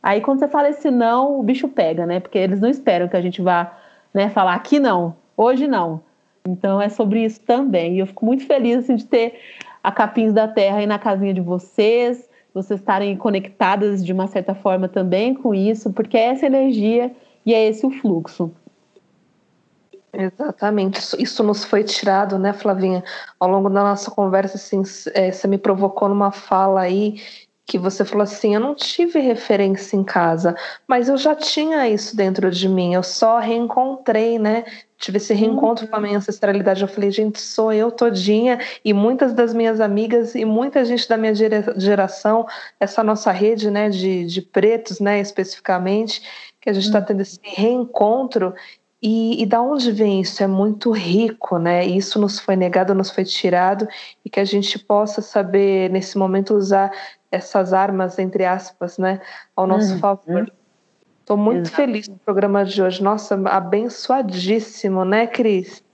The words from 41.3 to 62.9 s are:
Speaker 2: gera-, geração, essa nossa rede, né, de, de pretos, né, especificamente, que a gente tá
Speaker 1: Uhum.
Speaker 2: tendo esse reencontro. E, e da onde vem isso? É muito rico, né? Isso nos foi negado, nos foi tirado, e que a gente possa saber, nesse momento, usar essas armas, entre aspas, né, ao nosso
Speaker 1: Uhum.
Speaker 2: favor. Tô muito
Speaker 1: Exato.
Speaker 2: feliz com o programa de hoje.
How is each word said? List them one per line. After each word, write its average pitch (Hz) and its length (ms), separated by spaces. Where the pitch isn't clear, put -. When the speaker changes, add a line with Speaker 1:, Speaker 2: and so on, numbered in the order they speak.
Speaker 2:
gera-, 208 460
geração, 202 640
essa 202 240
nossa 214 260
rede, 208 400
né, 208 180
de, 185 380
de 175 160
pretos, 214 560
né, 202 220
especificamente, 196 1000
que - 80
a 214 40
gente 196 180
tá 214 80
Speaker 1:
Uhum. 196 60
Speaker 2:
tendo 196 160
esse - 200
reencontro. 226 1120
E, 226 400
e 226 40
da 233 160
onde 254 300
vem 202 280
isso? 185 220
É 196 40
muito 208 440
rico, 208 680
né? 175 300
Isso 196 340
nos 202 180
foi - 160
negado, 185 400
nos 190 160
foi 190 140
tirado, 185 640
e - 60
que - 100
a 208 60
gente 202 340
possa 208 440
saber, 196 680
nesse 190 300
momento, 196 360
usar 196 360
essas 180 400
armas, 190 460
entre 185 260
aspas, 180 540
né, 190 200
ao 190 100
nosso 190 280
Speaker 1:
Uhum. 180 60
Speaker 2:
favor. 196 520
Tô 208 120
muito 208 320
Speaker 1:
Exato. - 80
Speaker 2:
feliz 214 320
com 196 60
o 185 40
programa 202 460
de 196 180
hoje. 185 200